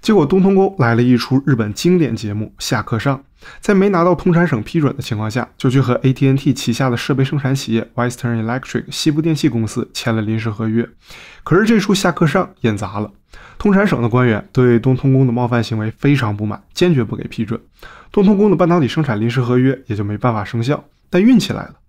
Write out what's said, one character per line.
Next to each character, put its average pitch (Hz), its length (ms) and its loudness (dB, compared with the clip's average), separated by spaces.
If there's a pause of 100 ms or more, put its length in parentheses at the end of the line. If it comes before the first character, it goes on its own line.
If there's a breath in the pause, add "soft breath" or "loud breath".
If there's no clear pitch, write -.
结 - 120 0
果 185 120 4
东 190 180 2
通 196 120 4
工 190 240 2
来 117 160 2
了 117 80 2
一 123 160 4
出 131 280 0
日 139 80 2
本 110 200 -2
经 180 240 2
典 117 180 0
节 104 160 -6
目 107 140 -6 (120)
《下 110 240 -4
课 113 160 -4
上》， 139 180 -2 (440 loud breath)
在 208 140 0
没 196 160 4
拿 175 120 0
到 175 120 2
通 180 180 0
产 170 140 4
省 127 160 -2
批 - 180 -2
准 139 160 0
的 - 60 -8
情 107 160 -6
况 107 120 -4
下， 117 160 -4 (120)
就 135 100 0
去 131 120 2
和 123 220 0
A 131 100 2
T 135 140 0
and 135 100 2
T 135 180 0
旗 - 180 -4
下 135 160 -2
的 120 80 -2
设 - 180 -4
备 131 80 0
生 139 160 -2
产 135 160 -2
企 135 200 -4
业 113 200 -2
Western 120 480 -4
Electric 120 480 -6
西 - 200 -2
部 151 100 -2
电 160 140 0
器 147 160 0
公 113 180 -4
司 113 240 -8
签 113 240 -4
了 113 60 -2
临 110 180 -4
时 113 100 -6
合 110 160 -6
约。 113 220 -2 (560 loud breath)
可 165 140 2
是 214 80 2
这 226 120 4
出 190 160 2
下 180 160 0
课 170 160 0
上 185 240 0 (120)
演 110 140 0
砸 98 220 -8
了， 104 140 -6 (460 loud breath)
通 208 140 2
产 196 140 4
省 147 160 0
的 117 60 0
官 123 180 2
员 107 240 0
对 123 280 4
东 131 180 0
通 135 160 0
工 131 140 4
的 120 60 0
冒 120 140 -2
犯 120 160 0
行 110 160 -4
为 110 200 -4
非 143 180 2
常 107 180 -2
不 107 120 -6
满， 104 140 -6 (120)
坚 175 200 2
决 127 120 2
不 110 100 -8
给 - 140 -10
批 - 160 -6
准。 110 160 -8 (520 loud breath)
东 208 120 2
通 196 140 4
工 208 100 4
的 175 80 2
半 170 120 2
导 175 100 2
体 143 80 2
生 - 160 -2
产 117 180 -2
临 117 80 0
时 123 120 -2
合 123 180 0
约 131 180 2 (100)
也 107 100 -6
就 107 80 -6
没 104 120 -6
办 120 160 0
法 104 120 -4
生 117 180 -6
效。 139 220 -4 (260)
但 180 100 2
运 240 160 6
气 - 160 0
来 104 120 -6
了 - 100 -20 (140)